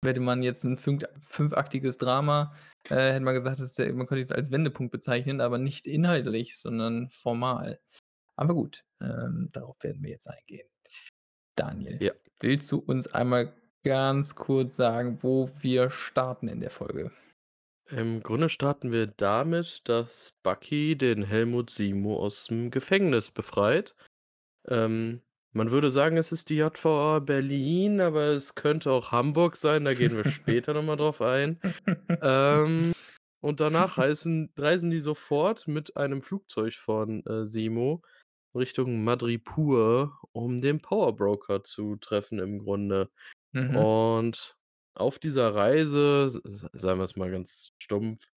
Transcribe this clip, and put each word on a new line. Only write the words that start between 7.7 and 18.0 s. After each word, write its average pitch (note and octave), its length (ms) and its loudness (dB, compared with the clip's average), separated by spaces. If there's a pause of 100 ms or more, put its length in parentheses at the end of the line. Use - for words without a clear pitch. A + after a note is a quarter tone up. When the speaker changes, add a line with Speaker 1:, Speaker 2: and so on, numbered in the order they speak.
Speaker 1:
Aber D#3+ 160 2
gut, - 320 -4 (160)
ähm, A#2+ 540 -4
darauf B2+ 280 -14
werden - 200 -8
wir - 80 -10
jetzt - 180 -16
eingehen. - 400 -20 (880)
Daniel, - 460 -6
Speaker 2:
Ja. G2 100 0 (280)
Speaker 1:
willst C#3+ 300 0
du G3+ 100 0
uns C3 340 -2
einmal A#2+ 400 2 (280)
ganz C3+ 520 2
kurz C3+ 420 -2
sagen, A#2+ 460 0
wo C3 260 2 (120)
wir B2+ 280 2
starten B2+ 600 -4
in A#2 120 -8
der - 100 -8
Folge? - 400 -8 (800)
Speaker 2:
Im A2+ 340 -4